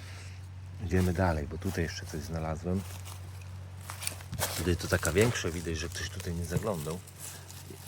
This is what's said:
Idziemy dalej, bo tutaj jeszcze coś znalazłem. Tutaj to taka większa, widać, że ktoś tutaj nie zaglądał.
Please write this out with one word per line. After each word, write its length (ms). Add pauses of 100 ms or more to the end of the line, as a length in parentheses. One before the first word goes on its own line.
(840)
Idziemy 280
dalej, 340
bo 120
tutaj 260
jeszcze 220
coś 140
znalazłem. 600 (1800)
Tutaj 180
to 120
taka 240
większa, 380
widać, 280
że 100
ktoś 220
tutaj 240
nie 100
zaglądał. 540 (880)